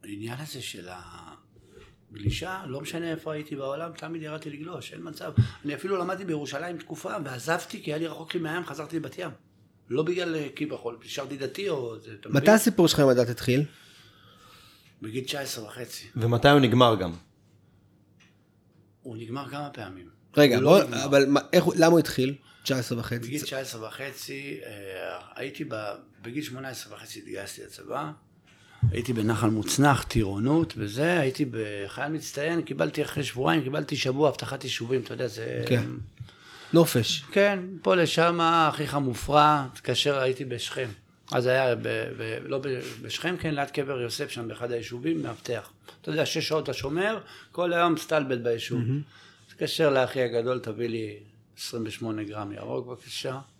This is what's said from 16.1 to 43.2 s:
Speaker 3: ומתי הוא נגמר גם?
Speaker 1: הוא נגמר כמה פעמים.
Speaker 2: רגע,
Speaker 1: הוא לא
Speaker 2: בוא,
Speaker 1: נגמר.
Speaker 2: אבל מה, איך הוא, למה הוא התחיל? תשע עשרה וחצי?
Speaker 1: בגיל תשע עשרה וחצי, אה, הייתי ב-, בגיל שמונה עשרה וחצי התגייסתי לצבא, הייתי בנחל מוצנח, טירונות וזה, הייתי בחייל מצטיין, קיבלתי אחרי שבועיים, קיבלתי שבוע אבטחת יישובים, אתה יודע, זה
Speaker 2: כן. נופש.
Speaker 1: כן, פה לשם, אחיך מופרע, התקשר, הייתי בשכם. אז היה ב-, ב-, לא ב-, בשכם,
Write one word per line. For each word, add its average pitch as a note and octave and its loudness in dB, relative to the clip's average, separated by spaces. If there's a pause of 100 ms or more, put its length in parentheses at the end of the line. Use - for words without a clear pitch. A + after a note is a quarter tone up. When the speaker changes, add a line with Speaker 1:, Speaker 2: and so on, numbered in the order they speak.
Speaker 3:
ומתי A#2 6
הוא C#3+ 10
נגמר A#2+ 6
גם? F2 -2 (1900)
Speaker 1:
הוא A#2+ -12
נגמר A#2+ -10
כמה C#3+ -8
פעמים. F#2 -14 (280)
Speaker 2:
רגע, C#3+ 10
Speaker 1:
הוא B2+ 4
לא C#3+ 8
Speaker 2:
בוא, G3 10
Speaker 1:
נגמר. C3 -4
Speaker 2:
אבל C#3 6
מה, C#3+ 6 (120)
איך F3+ 8
הוא, E3 2
למה E3 8
הוא E3+ 10
התחיל? C#3 2 (280)
תשע C3+ -2
עשרה B2 -4
וחצי? A#2 -6
Speaker 1:
בגיל D3 -4
תשע C3+ -6
עשרה A#2 -10
וחצי, C#3 -10
אה, A#2 -12 (680)
הייתי C#3+ -8
ב-, G#2+ -6 (280)
בגיל B2 -8
שמונה C3 -10
עשרה G#2+ -14
וחצי G#2+ -16
התגייסתי G2 -12
לצבא, A2+ -10 (840)
הייתי A#2+ -2
בנחל A2 2
מוצנח, B2 4
טירונות A#2 0
וזה, C3 0
הייתי C3+ 0
בחייל A2 -6
מצטיין, D#3+ -4
קיבלתי D3+ -2
אחרי C#3+ -4
שבועיים, D3 2
קיבלתי C#3+ -4
שבוע C3+ 2
אבטחת B2+ -4
יישובים, B2 -2
אתה A#2 -10
יודע, B2 -4
זה A#2 -6
Speaker 2:
כן. A#2+ 2 (880)
נופש. D#3 4
Speaker 1:
כן, G3+ 4 (240)
פה F#3+ 6
לשם, E3+ 4
אחיך D#3 2
מופרע, C#3+ 4
התקשר, C#3 0
הייתי C3 -2
בשכם. B2 -6 (440)
אז B2+ 2
היה B2+ 4
ב-, A2 -6 (360)
ב-, A2+ -6
לא C3+ -4
ב-, C3+ -6 (220)
בשכם, E3 -4